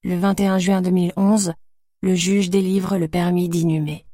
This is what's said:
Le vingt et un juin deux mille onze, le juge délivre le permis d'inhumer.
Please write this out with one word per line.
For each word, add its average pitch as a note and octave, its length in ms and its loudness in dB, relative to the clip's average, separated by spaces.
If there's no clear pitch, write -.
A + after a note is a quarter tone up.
Le F3+ 160 -4
vingt G3 220 0
et G3 80 2
un F#3+ 100 2
juin F#3+ 240 2
deux F3+ 80 0
mille F3+ 280 2
onze, G3 360 2
le F#3 140 0
juge F#3 340 0
délivre F#3+ 480 0
le E3+ 100 -2
permis F3 400 0
d'inhumer. D#3+ 680 -2